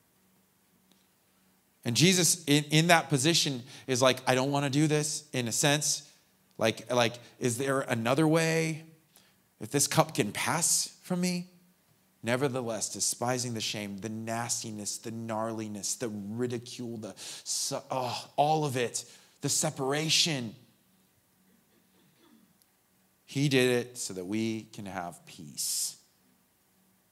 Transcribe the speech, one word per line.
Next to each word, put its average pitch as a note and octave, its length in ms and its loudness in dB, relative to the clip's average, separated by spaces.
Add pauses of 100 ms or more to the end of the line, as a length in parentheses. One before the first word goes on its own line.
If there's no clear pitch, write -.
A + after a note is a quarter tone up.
(1800)
And A#2+ 100 -2
Jesus F3 520 4
in, D3 180 4
in D#3 240 4
that E3 200 6
position C#3+ 540 2 (240)
is B2+ 160 2
like, B2+ 240 6
"I B2+ 80 4
don't B2+ 160 2
wanna C#3+ 200 0
do D3 180 4
this," D3+ 340 0 (100)
in B2 140 -2
a A2 60 -4
sense. D3 500 2 (560)
Like, A2 340 0
like, A#2+ 220 4 (240)
"Is A#2+ 200 0
there C3+ 240 0
another B2+ 440 2
way? D#3+ 560 0 (800)
If G#2+ 100 -10
this C#3+ 160 2
cup - 280 2
can G#2 180 0
pass - 580 0 (120)
from F3+ 180 -4
me?" F3+ 280 -2 (720)
Nevertheless, A#2+ 680 -2
despising A#2+ 640 -2
the A2+ 80 -6
shame, G#2 380 -6
the G#2 100 -8
nastiness, A2+ 880 -6
the A#2 160 -10
gnarliness, A2 840 -6
the B2 100 -4
ridicule, A#2 880 -6
the G#2+ 200 -12
su-, - 600 -6 (140)
oh, C3 460 -4
all D3+ 280 4
of C3 140 0
it, A#2 260 -2 (380)
the C#3+ 80 -2
separation. C#3+ 1040 0 (2750)
He C#3 240 0
did B2+ 180 6
it A#2+ 300 0
so - 160 -8
that F#2 100 -8
we A2 380 -2 (100)
can G#2 140 -12
have F2 400 -10
peace. - 720 -8 (1120)